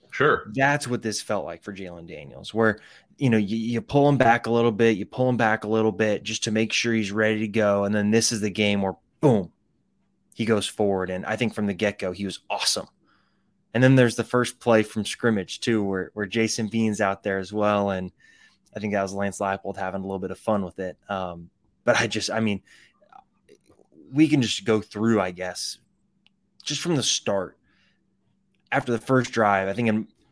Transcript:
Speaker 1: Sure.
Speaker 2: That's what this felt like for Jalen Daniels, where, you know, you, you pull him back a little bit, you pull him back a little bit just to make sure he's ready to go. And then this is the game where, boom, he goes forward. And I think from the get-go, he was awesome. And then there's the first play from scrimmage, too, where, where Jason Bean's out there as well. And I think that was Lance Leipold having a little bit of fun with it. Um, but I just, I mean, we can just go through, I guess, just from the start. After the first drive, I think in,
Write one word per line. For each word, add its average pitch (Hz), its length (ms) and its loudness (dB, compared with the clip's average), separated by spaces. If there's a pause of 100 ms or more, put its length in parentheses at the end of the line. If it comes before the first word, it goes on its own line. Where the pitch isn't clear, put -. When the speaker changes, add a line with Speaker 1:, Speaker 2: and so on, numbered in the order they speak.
(120)
Speaker 1:
Sure. 127 420 0
Speaker 2:
That's 139 340 0
what 120 140 -2
this 107 220 -4
felt 98 200 -4
like 82 200 -12
for 104 100 -12
Jalen 87 340 -14
Daniels, 73 460 -16
where, 110 260 2 (380)
you 131 140 2
know, 113 60 6
you, 104 200 0
you 113 240 -2
pull 143 260 4
him 139 100 4
back 120 280 4
a 113 60 0
little 117 200 4
bit, 113 240 4
you 98 120 -6
pull 127 200 -2
him 123 100 2
back 110 260 2
a 104 40 -6
little 110 240 2
bit 104 300 0
just 110 220 -6
to 113 80 -4
make 110 200 0
sure 117 220 0
he's 107 180 0
ready 107 280 0
to 107 80 -4
go. 101 360 2
And 104 120 0
then 104 160 0
this 113 200 4
is 110 100 -4
the 104 100 -2
game 101 320 2
where, 95 120 -2 (260)
boom, 110 300 4 (840)
he 113 100 -4
goes 104 220 0
forward. 95 420 -2
And 92 160 -6
I 107 100 -4
think 107 200 -2
from 104 100 -2
the 101 80 -2
get-go, 98 380 -4
he 92 140 -8
was 92 220 -8
awesome. - 400 -4 (880)
And 123 100 2
then 131 120 8
there's 120 200 4
the 113 80 -2
first - 360 -2
play 110 240 4
from 110 200 -4
scrimmage, 107 560 -4
too, 110 240 0
where, 95 300 -4
where 104 140 -6
Jason 113 400 -2
Bean's 110 340 0
out 98 220 0
there 98 160 -2
as 95 120 -10
well. 104 380 0
And 92 220 -6 (640)
I 107 40 -8
think 104 140 -6
that 98 80 0
was 95 120 -6
Lance 98 260 -4
Leipold 98 380 -6
having 95 240 -6
a 92 40 -8
little 98 140 -6
bit 92 120 -8
of 90 60 -12
fun 104 260 -2
with 87 140 -12
it. 92 180 -8 (140)
Um, 90 400 -8 (360)
but 120 140 4
I - 60 0
just, 104 240 -4
I 110 100 -2
mean, 104 220 -2 (1500)
we 151 160 6
can 139 160 4
just 101 200 -4
go 107 160 2
through, 110 400 0
I 92 120 0
guess, 90 480 -10 (800)
just 147 200 -8
from 170 140 0
the 123 80 0
start. - 540 -2 (1120)
After 131 200 -2
the 113 80 0
first 131 320 2
drive, 101 380 2
I - 40 -2
think 117 140 0
in, 110 200 2 (240)